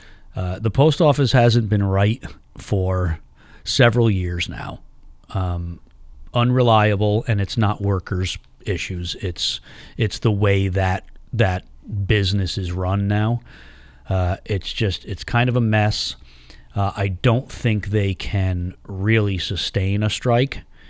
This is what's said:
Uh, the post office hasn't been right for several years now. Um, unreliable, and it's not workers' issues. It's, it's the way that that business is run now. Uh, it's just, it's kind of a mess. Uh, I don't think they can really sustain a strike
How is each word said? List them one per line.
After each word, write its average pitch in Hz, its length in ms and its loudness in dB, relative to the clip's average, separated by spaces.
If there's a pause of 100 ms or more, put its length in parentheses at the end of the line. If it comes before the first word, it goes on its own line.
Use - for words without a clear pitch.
(340)
Uh, 92 240 -4
the 110 120 0
post 151 320 0
office 143 300 2
hasn't 117 360 4
been 101 160 2
right 98 400 0 (320)
for 92 640 -2 (460)
several 117 460 4
years 90 380 -2
now. - 320 -10 (500)
Um, 87 500 -4 (520)
unreliable, 110 960 4
and 104 120 2
it's - 180 -2
not 104 240 2
workers' 92 560 -2 (260)
issues. 87 560 -6
It's, - 400 -4 (380)
it's 110 220 -2
the 110 120 2
way 98 360 2
that 92 360 0 (300)
that 95 320 2 (400)
business 98 500 2
is 90 160 -4
run 92 360 0
now. 107 320 0 (680)
Uh, 92 280 0 (100)
it's 98 260 -4
just, 101 320 -4
it's - 200 -10
kind 120 260 0
of 117 60 0
a 123 40 2
mess. 107 560 0 (600)
Uh, 98 180 0
I 101 140 -2
don't 117 420 0
think 107 360 -2
they 98 260 0
can 92 600 -2 (100)
really 101 540 0
sustain 98 640 -2
a 107 80 2
strike 123 500 0 (280)